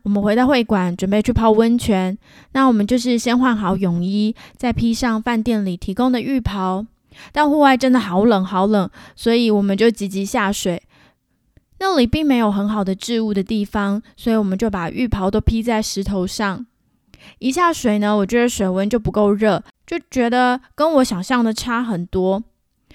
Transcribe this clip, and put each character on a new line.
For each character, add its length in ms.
我 80
们 120
回 120
到 120
会 160
馆， 320
准 140
备 140
去 100
泡 200
温 260
泉。 400
那 140
我 60
们 140
就 120
是 200
先 200
换 180
好 200
泳 280
衣， 300
再 160
披 200
上 300
饭 200
店 220
里 120
提 180
供 180
的 80
浴 180
袍。 460
但 160
户 100
外 180
真 140
的 80
好 280
冷 180
好 220
冷， 220
所 180
以 160
我 100
们 160
就 140
急 160
急 180
下 280
水。 280
那 160
里 100
并 180
没 140
有 140
很 160
好 160
的 100
置 260
物 140
的 80
地 220
方， 360
所 160
以 40
我 60
们 140
就 140
把 180
浴 200
袍 200
都 120
披 200
在 220
石 220
头 200
上。 400
一 100
下 220
水 260
呢， 180
我 80
觉 160
得 80
水 200
温 200
就 120
不 100
够 220
热， 320
就 140
觉 200
得 300
跟 160
我 120
想 160
象 240
的 80
差 300
很 240
多。 380